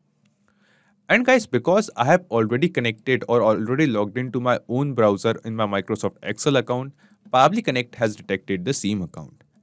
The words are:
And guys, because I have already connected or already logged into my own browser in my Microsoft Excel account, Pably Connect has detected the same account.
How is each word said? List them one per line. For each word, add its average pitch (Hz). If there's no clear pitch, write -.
And 220
guys, 247
because 170
I 117
have 180
already 117
connected 120
or 117
already 110
logged 104
into 127
my 120
own 135
browser 110
in 113
my 110
Microsoft 98
Excel 135
account, 127
Pably 156
Connect 123
has 113
detected 98
the 131
same 101
account. 78